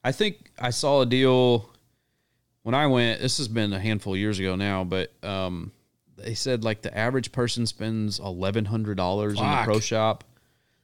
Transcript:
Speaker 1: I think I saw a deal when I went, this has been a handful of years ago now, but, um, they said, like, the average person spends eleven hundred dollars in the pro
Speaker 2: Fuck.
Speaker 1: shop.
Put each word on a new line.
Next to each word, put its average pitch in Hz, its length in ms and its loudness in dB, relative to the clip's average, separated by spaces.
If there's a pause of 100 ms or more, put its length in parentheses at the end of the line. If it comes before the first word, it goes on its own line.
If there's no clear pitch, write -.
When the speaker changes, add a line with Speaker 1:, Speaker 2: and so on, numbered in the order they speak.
Speaker 1:
I 127 80 0
think - 480 -4
I 123 120 -2
saw 139 300 2
a 127 40 4
deal 127 640 4 (960)
when 117 120 -2
I 147 120 4
went, 120 340 2
this 131 160 0
has 139 100 -4
been 107 240 -2
a 95 80 -4
handful 104 340 -2
of 95 60 0
years 104 200 0
ago 95 180 0
now, 98 260 0
but, 92 280 -2 (120)
um, 92 480 -6 (460)
they - 160 -8
said, 123 320 -2
like, 110 160 -2
the - 160 -8
average 123 340 -2
person 120 360 0
spends 107 520 -4
eleven 98 460 -2
hundred 107 320 -2
dollars 101 420 0
in 127 60 -2
the 139 180 2
pro 107 120 2
Speaker 2:
Fuck. 107 80 2
Speaker 1:
shop. 110 400 0 (600)